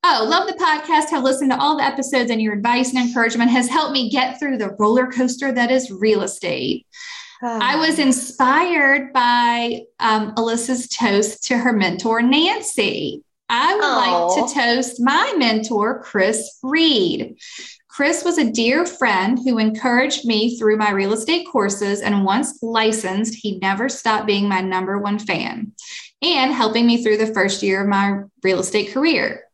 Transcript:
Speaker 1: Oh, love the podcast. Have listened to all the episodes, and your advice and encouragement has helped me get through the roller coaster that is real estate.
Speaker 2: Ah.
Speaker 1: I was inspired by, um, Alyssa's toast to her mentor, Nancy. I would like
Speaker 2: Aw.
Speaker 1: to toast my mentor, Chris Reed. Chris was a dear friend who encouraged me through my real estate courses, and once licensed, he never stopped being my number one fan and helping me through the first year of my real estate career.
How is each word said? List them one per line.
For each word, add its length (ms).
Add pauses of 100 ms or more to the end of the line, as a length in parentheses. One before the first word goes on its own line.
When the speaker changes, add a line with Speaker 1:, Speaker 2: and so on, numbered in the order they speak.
Speaker 1:
Oh, 240
love 180
the 80
podcast. 560
Have 140
listened 260
to 80
all 180
the 80
episodes, 460
and 100
your 140
advice 360
and 80
encouragement 520
has 180
helped 240
me 180
get 280
through 200
the 200
roller 320
coaster 420
that 180
is 200
real 320
estate. 640 (560)
Speaker 2:
Ah. 180
Speaker 1:
I 160
was 220
inspired 1120
by, 680 (180)
um, 360
Alyssa's 520
toast 560
to 140
her 140
mentor, 500
Nancy. 1000 (260)
I 260
would 60
like 280
Speaker 2:
Aw. 380
Speaker 1:
to 80
toast 460
my 360
mentor, 680
Chris 600
Reed. 760 (520)
Chris 340
was 160
a 120
dear 360
friend 560
who 160
encouraged 680
me 320
through 200
my 140
real 220
estate 380
courses, 500
and 240
once 380
licensed, 720
he 240
never 300
stopped 380
being 220
my 120
number 380
one 200
fan 540 (500)
and 300
helping 340
me 160
through 140
the 180
first 280
year 200
of 60
my 320 (240)
real 160
estate 320
career. 500 (120)